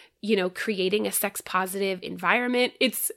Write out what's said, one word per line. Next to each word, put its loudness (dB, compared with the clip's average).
you 2
know, 2
creating -2
a -2
sex -4
positive -2
environment. 2
It's 0